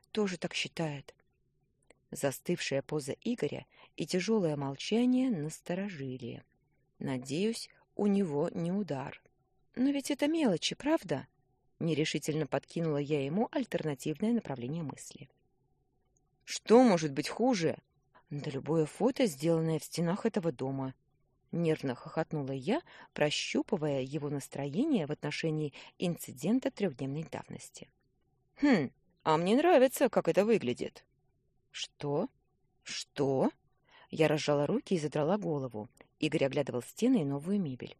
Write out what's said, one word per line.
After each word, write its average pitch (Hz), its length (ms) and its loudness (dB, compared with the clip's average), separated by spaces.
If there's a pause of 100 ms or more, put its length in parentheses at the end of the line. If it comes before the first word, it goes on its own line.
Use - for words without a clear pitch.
(120)
тоже 196 260 0
так - 160 -6
считает». - 640 -6 (960)
Застывшая 139 680 -2
поза 139 420 -4
Игоря 147 420 -4 (300)
и 165 100 -6
тяжелое 185 500 0
молчание 240 760 0
насторожили. 147 1120 -6 (540)
Надеюсь, 139 720 -4 (300)
у 208 80 2
него 175 460 2
не 170 180 -2
удар. 151 500 -4 (540)
«Но 262 160 2
ведь 277 180 -2
это 294 180 2
мелочи, 294 480 2
правда?» 196 520 0 (520)
Нерешительно 156 680 0
подкинула 151 500 -2
я 143 260 0
ему 170 280 0
альтернативное 165 800 -2
направление 147 520 -4
мысли. - 460 -12 (1160)
«Что - 360 6
может 170 300 4
быть 139 180 -4
хуже?» 214 480 2 (520)
«Да 147 220 -6
любое 151 340 0
фото, 254 400 0
сделанное 160 540 2
в - 40 -8
стенах 170 420 -2
этого 170 260 0
дома», 135 420 -4 (580)
нервно 156 440 0
хохотнула 151 560 -4
я, 143 300 -2 (320)
прощупывая 147 880 0
его 143 280 -6
настроение 147 760 -2
в 139 60 -4
отношении 151 600 -4 (240)
инцидента 175 720 -2
трехдневной 147 580 -4
давности. - 600 -14 (720)
«Хм, 214 300 4 (320)
а 156 140 4
мне 180 180 2
нравится, 277 540 6
как - 180 0
это 185 180 4
выглядит». 139 600 0 (640)
«Что? 147 580 -4 (540)
Что?» 139 680 0 (580)
Я 156 180 4
разжала 147 380 2
руки 196 300 0
и 165 40 2
задрала 151 380 0
голову. 131 520 -4 (300)
Игорь 147 260 2
оглядывал 131 360 0
стены 240 400 2
и 147 40 0
новую 147 340 -2
мебель. 135 400 -6